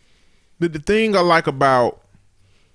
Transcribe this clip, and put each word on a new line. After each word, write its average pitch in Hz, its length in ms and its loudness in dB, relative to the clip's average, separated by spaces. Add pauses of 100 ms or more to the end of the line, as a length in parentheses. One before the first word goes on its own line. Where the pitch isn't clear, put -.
(600)
The, 170 80 -2
the 156 100 -12
thing 208 380 -2
I 185 40 2
like 165 280 2
about 135 520 0 (760)